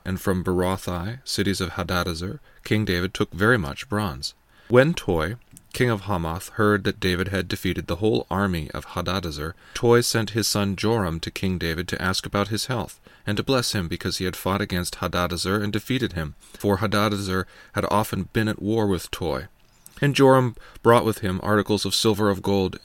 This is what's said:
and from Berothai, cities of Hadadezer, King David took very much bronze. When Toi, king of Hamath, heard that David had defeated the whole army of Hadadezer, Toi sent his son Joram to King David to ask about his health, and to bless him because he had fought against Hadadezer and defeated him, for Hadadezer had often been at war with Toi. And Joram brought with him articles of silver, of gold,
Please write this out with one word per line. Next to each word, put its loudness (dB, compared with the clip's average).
and -4
from 0
Berothai, -2
cities -2
of -4
Hadadezer, -4
King 2
David 0
took -2
very 4
much -4
bronze. -4
When 8
Toi, 0
king 0
of -2
Hamath, -4
heard 2
that -2
David 0
had -2
defeated -4
the -4
whole 0
army 0
of -10
Hadadezer, -4
Toi 6
sent 0
his 0
son 0
Joram 0
to -8
King -2
David -2
to -6
ask -2
about 0
his -4
health, -6
and -2
to 0
bless 0
him -2
because -4
he -2
had -4
fought -2
against -4
Hadadezer 0
and -4
defeated -2
him, -6
for 2
Hadadezer 0
had -2
often 0
been 0
at -4
war 0
with 0
Toi. -4
And 2
Joram 6
brought 8
with 0
him -2
articles 2
of -4
silver, 2
of 0
gold, 0